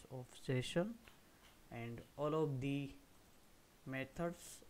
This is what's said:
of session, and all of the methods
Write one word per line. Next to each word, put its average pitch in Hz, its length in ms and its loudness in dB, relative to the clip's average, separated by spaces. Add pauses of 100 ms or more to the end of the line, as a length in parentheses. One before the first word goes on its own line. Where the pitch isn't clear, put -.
(120)
of 127 140 -6 (200)
session, 170 500 4 (760)
and 117 300 -6 (160)
all 151 180 4
of 147 240 4
the 139 300 2 (960)
methods 135 840 -4